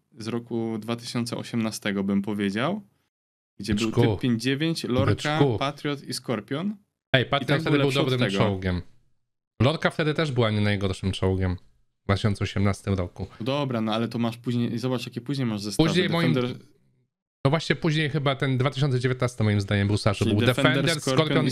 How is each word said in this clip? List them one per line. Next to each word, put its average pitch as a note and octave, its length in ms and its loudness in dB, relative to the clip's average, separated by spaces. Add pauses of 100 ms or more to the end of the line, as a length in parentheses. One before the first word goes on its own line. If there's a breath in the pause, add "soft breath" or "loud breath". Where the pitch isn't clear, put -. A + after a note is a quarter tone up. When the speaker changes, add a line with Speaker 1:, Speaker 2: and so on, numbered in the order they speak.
(180)
Speaker 1:
z A2 100 -10
roku A2+ 520 -4
dwa A2+ 160 -4
tysiące A#2 420 -4
osiemnastego, G#2+ 680 -2
bym G2 180 2
powiedział, G#2+ 600 -2 (800)
gdzie G#2+ 160 -2
był A2 100 0
Speaker 2:
Byczku. A2 160 2
Speaker 1:
typ A2 180 2
pięć A#2+ 220 0
dziewięć, C#3 420 -2
Lorka, C3+ 560 0
Speaker 2:
Byczku. C3+ 200 4
Speaker 1:
Patriot C#3+ 440 -4
i B2+ 100 -8
Skorpion. C#3 640 -6 (380)
Speaker 2:
Ej, B2+ 100 4
Speaker 1:
I - 20 -2
Speaker 2:
Patriot C3+ 220 -2
Speaker 1:
ten D3 140 2
Speaker 2:
wtedy D3 160 2
był C#3 80 4
Speaker 1:
lepszy C3+ 140 2
od C3+ 60 2
Speaker 2:
dobrym B2+ 140 2
Speaker 1:
tego. G2 180 2
Speaker 2:
czołgiem. F#2+ 440 2 (800)
Lorka D#3+ 280 2
wtedy D#3 240 0
też D3+ 180 -2
była A#2+ 200 2
nie G#2+ 100 2
najgorszym G2+ 500 0
czołgiem F#2+ 440 0 (460)
w - 40 -20
dwa G2+ 100 2
tysiące G2+ 280 0
osiemnastym G2+ 500 0
roku. F#2 340 -4 (120)
Speaker 1:
No G#2+ 60 -8
dobra, C3 360 -2
no A2 120 -2
ale A2+ 140 0
to A#2 120 -6
masz A#2 180 -2
później, A#2+ 420 -2
zobacz, B2 260 -2
jakie A#2+ 160 -10
później C3+ 260 -4
masz G#2+ 140 -2
zestawy. G#2+ 280 2
Speaker 2:
Później F3+ 200 2
moim E3+ 240 2
Speaker 1:
Defender B2+ 240 0 (880)
Speaker 2:
No C3+ 40 4
właśnie D#3+ 260 0
później D#3 340 0
chyba C#3 260 0
ten C3+ 220 0
dwa C#3 120 2
tysiące C3 300 0
dziewiętnasty B2+ 440 0
moim G#2 180 4
zdaniem G2+ 260 2
był G#2 100 2
słabszy. - 280 0
Speaker 1:
Czyli G#2+ 100 4
Speaker 2:
Był A2 100 2
Speaker 1:
Defender, C#3 280 4
Speaker 2:
Defender, D3+ 280 0
Speaker 1:
Skorpion C#3 260 2
Speaker 2:
Skorpion D3+ 180 2
Speaker 1:
i - 60 0